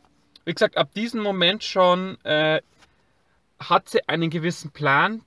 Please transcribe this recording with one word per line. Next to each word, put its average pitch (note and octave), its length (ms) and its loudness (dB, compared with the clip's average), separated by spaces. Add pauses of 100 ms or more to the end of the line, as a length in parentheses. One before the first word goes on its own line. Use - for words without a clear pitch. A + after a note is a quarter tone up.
(460)
wie E3+ 80 -4
gesagt, - 240 0
ab E3 160 -2
diesem A3+ 280 -6
Moment G3 420 0
schon, F#3 600 2
äh, D#3 380 0 (960)
hat - 300 0
sie - 200 0
einen E3 200 0
gewissen E3 420 -6
Plan, D#3 560 0